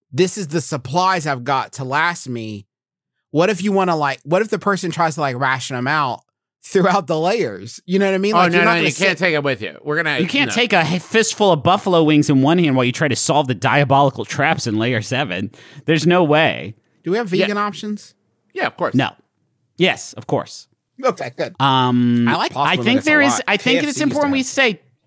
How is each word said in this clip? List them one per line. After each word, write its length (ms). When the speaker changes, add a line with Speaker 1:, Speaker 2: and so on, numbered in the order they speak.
Speaker 1:
"This 280
is 100
the 140
supplies 640
I've 180
got 300
to 100
last 440
me." 380
What 200
if 120
you 100
wanna, 220
like, 300
what 160
if 80
the 100
person 320
tries 260
to, 40
like, 180
ration 380
'em 100
out 340
throughout 420
the 120
layers? 680
You 140
know 80
what 80
I 40
mean? 140
Speaker 2:
Oh, 60
Speaker 1:
Like, 140
Speaker 2:
no, 60
Speaker 1:
you're 60
Speaker 2:
no, 60
Speaker 1:
not 60
gonna 120
Speaker 2:
you 60
can't 240
Speaker 1:
sit 60
Speaker 2:
take 100
it 100
with 160
you. 240
We're 180
gonna, 160
Speaker 3:
You 80
can't 220
Speaker 2:
no. 60
Speaker 3:
take 180
a 100
h-, 200
fistful 500
of 100
buffalo 400
wings 280
in 100
one 180
hand 180
while 100
you 60
try 160
to 80
solve 320
the 60
diabolical 680
traps 420
in 120
layer 240
seven. 480
There's 220
no 180
way. 500
Speaker 1:
Do 60
we 80
have 160
Speaker 2:
Yeah. 100
Speaker 1:
vegan 140
options? 560
Speaker 2:
Yeah, 140
of 100
course. 160
Speaker 3:
No. 160
Yes, 380
of 120
course. 420
Speaker 1:
Okay, 320
good. 240
Speaker 3:
Um, 640
Speaker 1:
I 100
like 160
possum 200
Speaker 3:
I 40
think 100
Speaker 1:
nuggets 200
a 40
Speaker 3:
there 100
is, 120
Speaker 1:
lot. 160
Speaker 3:
I 100
think 40
Speaker 1:
K 40
F 60
C 40
Speaker 3:
it's 0
Speaker 1:
used 100
to 60
Speaker 3:
important 280
we 60
Speaker 1:
have 80
Speaker 3:
say, 340